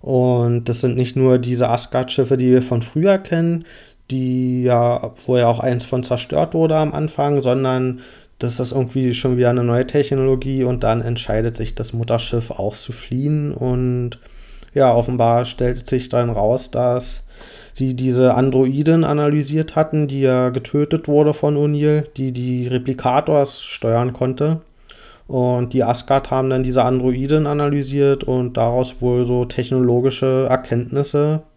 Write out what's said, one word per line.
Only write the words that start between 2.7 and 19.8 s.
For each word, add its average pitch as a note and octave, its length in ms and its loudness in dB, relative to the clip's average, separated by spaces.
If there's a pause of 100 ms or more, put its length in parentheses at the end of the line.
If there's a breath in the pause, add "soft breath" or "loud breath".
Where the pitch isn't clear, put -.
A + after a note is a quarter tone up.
früher F#3+ 380 0
kennen, E3+ 460 -2 (440 loud breath)
die B2+ 540 -2
ja, A#2+ 480 2 (160)
wo B2+ 100 2
ja A#2+ 100 4
auch A#2 120 2
eins A#2+ 260 -2
von B2+ 160 -2
zerstört D3 540 -2
wurde D#3+ 200 2
am D#3 160 0
Anfang, D3 500 0
sondern B2+ 580 0 (400 loud breath)
das A#2+ 200 -4
ist B2+ 140 -4
irgendwie B2+ 400 0
schon B2 240 0
wieder A#2+ 140 4
eine B2 120 0
neue A#2+ 240 2
Technologie C3+ 760 0
und B2 180 -2
dann A2+ 180 0
entscheidet A#2 540 -2
sich A2 200 -6
das - 180 -8
Mutterschiff A#2 580 -4
auch G2+ 240 -6
zu - 160 -12
fliehen D3 640 -4
und B2 680 -2 (540 soft breath)
ja, C3 200 4
offenbar A#2+ 520 2
stellt A#2+ 420 -4
sich B2 220 -2
dann A#2+ 200 0
raus, A2 400 0
dass B2 540 -2 (480 loud breath)
sie C3 240 -2
diese B2+ 380 4
Androiden C3+ 720 2
analysiert D3 720 0
hatten, D#3 320 0